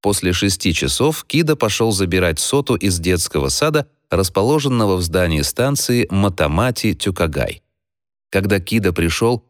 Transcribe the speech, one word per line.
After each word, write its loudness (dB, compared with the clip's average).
После 0
шести 0
часов -2
Кида 0
пошёл 0
забирать 0
Соту 0
из -2
детского 0
сада, 0
расположенного 2
в 0
здании 0
станции 0
Матамати-Тюкагай. 0
Когда 0
Кида 0
пришёл 0